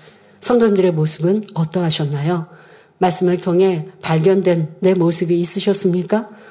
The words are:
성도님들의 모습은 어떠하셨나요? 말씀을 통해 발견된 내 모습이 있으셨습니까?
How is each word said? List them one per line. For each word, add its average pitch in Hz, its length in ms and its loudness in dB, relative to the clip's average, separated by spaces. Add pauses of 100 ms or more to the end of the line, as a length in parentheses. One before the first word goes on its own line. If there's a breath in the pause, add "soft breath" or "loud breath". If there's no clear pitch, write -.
(400 soft breath)
성도님들의 202 540 2
모습은 160 500 0 (100)
어떠하셨나요? 160 960 -2 (520 loud breath)
말씀을 180 420 0
통해 180 480 0 (120)
발견된 170 760 2
내 185 140 2
모습이 170 440 0
있으셨습니까? 185 920 -2 (220 loud breath)